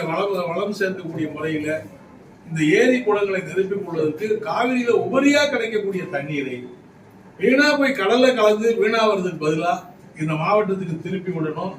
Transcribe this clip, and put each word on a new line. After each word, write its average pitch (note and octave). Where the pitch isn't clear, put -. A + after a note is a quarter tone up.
வளம், E3
வளம் G3+
சேர்க்கக்கூடிய E3
முறையில D3+
இந்த D#3+
ஏரி B3+
குளங்களை G3+
நிரப்பிக் F#3
கொள்வதற்கு E3
காவிரியில A#3+
உபரியா C#4
கிடைக்கக்கூடிய G#3+
தண்ணீரை C#3
வீணா C4
போய் C4+
கடல்ல A#3+
கலந்து G#3+
வீணா A3
வர்றதுக்கு F3+
பதிலா E3
இந்த D#3
மாவட்டத்துக்கு F#3
திருப்பி F#3
விடணும். D#3+